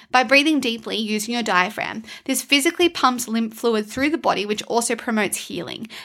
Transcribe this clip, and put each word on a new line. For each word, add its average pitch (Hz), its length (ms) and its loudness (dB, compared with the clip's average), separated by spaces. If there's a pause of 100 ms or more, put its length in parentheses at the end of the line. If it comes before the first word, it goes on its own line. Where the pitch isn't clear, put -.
(100)
By 254 140 4
breathing 285 340 4
deeply 226 380 -2
using 214 360 -2
your 240 120 -2
diaphragm, 208 580 0 (220)
this 262 180 -2
physically 339 460 4
pumps 254 400 0
lymph 226 260 -2
fluid 220 320 0
through 262 240 -2
the - 80 0
body, 190 260 0
which 208 200 -4
also 233 320 0
promotes 220 400 -2
healing. - 500 -8 (180)